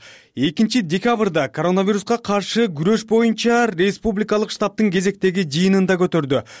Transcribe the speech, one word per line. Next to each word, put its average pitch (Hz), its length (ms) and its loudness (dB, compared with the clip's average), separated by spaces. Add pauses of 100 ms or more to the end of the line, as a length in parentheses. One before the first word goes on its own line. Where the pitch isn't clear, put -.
(360)
экинчи 220 460 0
декабрда 185 680 0
коронавируска 190 680 0
каршы 208 480 -2
күрөш 185 420 0
боюнча 233 560 2
республикалык 208 880 -2
штабтын 208 400 0
кезектеги 190 480 0
жыйынында 185 560 2
көтөрдү. 147 460 0 (180)